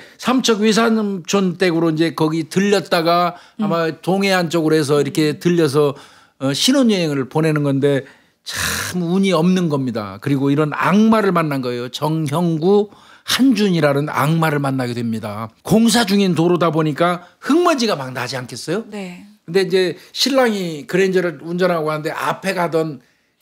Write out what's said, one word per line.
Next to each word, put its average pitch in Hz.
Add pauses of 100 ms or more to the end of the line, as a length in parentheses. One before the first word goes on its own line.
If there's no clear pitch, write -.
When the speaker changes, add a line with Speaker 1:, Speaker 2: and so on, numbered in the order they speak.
(180)
Speaker 1:
삼척 233
외삼촌 202
댁으로 165
이제 156
거기 156
들렸다가 175 (260)
Speaker 2:
음. -
Speaker 1:
아마 165 (100)
동해안 185
쪽으로 156
해서 147
이렇게 147
들려서, 151 (440)
어, 139
신혼여행을 175
보내는 156
건데, 139 (400)
참 -
운이 190
없는 175
겁니다. 113
그리고 139
이런 147
악마를 202
만난 151
거예요. 123
정형구, 160 (340)
한준이라는 170
악마를 151
만나게 131
됩니다. 113 (140)
공사 226
중인 190
도로다 170
보니까 160 (140)
흙먼지가 285
막 131
나지 123
않겠어요? 131
Speaker 2:
네. 190 (200)
Speaker 1:
근데 180
이제 180 (140)
신랑이 202
그랜저를 180
운전하고 175
가는데 156
앞에 156
가던 160 (420)